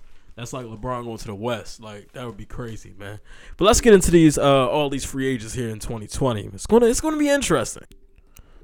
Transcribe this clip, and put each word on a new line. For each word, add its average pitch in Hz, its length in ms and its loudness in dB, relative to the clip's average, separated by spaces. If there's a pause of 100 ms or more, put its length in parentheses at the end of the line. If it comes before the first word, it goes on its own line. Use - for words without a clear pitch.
(360)
That's 120 160 -14
like 127 140 -12
LeBron 120 400 -8
going 113 120 -10
to 110 100 -14
the 104 80 -10
West. 110 460 -8
Like, 104 300 -18
that 127 140 -14
would 110 100 -12
be 101 100 -16
crazy, 110 520 -12
man. 101 220 -14 (360)
But 180 100 0
let's 233 140 6
get 214 140 8
into 180 180 8
these, 165 260 8
uh, 135 300 4
all 147 220 0
these 135 160 -8
free 135 220 -4
agents 110 260 -6
here 120 160 -6
in 107 100 -10
twenty 110 280 -10
twenty. 107 460 -4
It's 101 120 -14
gonna, 226 220 6
it's 240 120 2
gonna 311 180 -2
be 294 120 2
interesting. 180 560 0 (800)